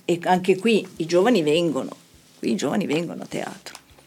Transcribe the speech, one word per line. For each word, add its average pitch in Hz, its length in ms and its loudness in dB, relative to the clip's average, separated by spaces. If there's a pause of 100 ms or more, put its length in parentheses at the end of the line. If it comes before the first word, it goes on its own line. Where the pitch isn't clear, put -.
e 170 180 0
anche 185 340 2
qui 214 280 2 (120)
i 165 80 -4
giovani 180 380 4
vengono, 147 460 0 (500)
qui - 120 -2
i 226 40 0
giovani 170 300 -2
vengono 156 360 -4
a - 60 -12
teatro. - 480 -10 (320)